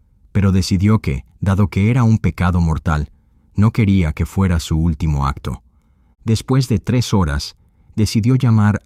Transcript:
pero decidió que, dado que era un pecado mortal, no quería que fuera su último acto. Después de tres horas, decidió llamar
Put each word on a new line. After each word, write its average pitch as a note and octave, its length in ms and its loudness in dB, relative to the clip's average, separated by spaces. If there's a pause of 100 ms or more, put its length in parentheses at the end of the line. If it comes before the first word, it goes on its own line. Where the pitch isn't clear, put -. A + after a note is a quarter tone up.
(320)
pero G2 200 0
decidió F#2+ 480 2
que, C2 260 -6 (140)
dado F#2+ 280 0
que G2 220 0
era B2+ 140 2
un A2 140 4
pecado F2 440 -2
mortal, D2+ 500 -2 (440)
no G#2+ 160 2
quería G2 420 2
que E2 120 -4
fuera F2+ 340 0
su D#2+ 180 -4
último D#2 500 0
acto. - 360 -8 (600)
Después B2 440 0
de G#2 120 0
tres - 340 -2
horas, D2+ 420 -2 (400)
decidió A2 400 0
llamar G#2+ 500 2